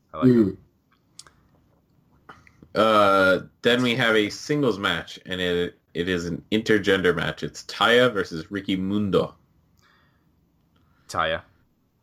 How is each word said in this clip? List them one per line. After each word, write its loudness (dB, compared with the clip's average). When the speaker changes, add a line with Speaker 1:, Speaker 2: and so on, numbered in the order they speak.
Speaker 1:
I -14
like 0
Speaker 2:
Mm. 4
Speaker 1:
them. -6
Speaker 2:
Uh, 4
then 2
we 0
have 2
a 2
singles -2
match, -4
and -8
it, -2
it -6
is -2
an -8
intergender 2
match. -6
It's -12
Taya 2
versus -6
Ricky -4
Mundo. -2
Speaker 1:
Taya. -4